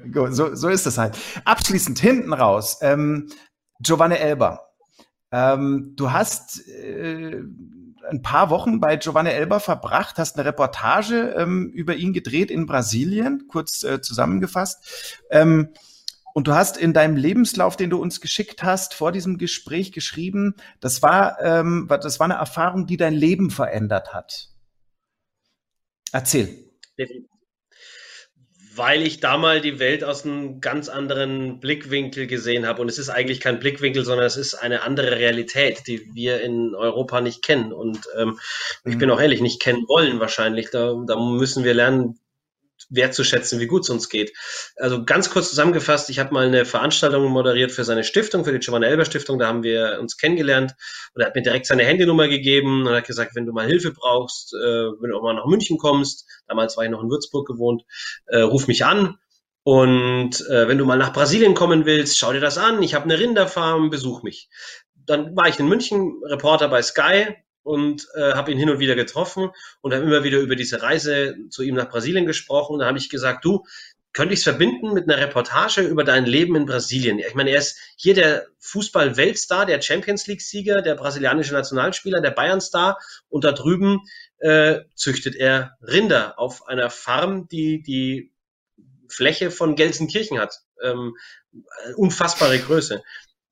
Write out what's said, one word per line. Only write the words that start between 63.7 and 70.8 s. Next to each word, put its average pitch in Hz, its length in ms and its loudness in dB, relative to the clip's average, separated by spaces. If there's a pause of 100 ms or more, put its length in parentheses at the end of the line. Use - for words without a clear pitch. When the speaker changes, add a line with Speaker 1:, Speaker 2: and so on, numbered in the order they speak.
Speaker 2:
besuch 131 340 -6
mich.“ - 260 -12 (440)
Dann 151 420 -2
war 170 140 4
ich - 100 -2
in 143 80 2
München, 202 560 0
Reporter 147 460 2
bei 123 140 4
Sky, 196 520 2 (320)
und, 147 480 -2
äh, 143 180 2
habe 139 180 -2
ihn 135 60 -2
hin 151 120 2
und 143 100 0
wieder 131 160 2
getroffen 180 540 -4 (320)
und 127 120 -4
haben 131 100 -2
immer 151 200 4
wieder 139 160 2
über 131 160 0
diese 120 260 -6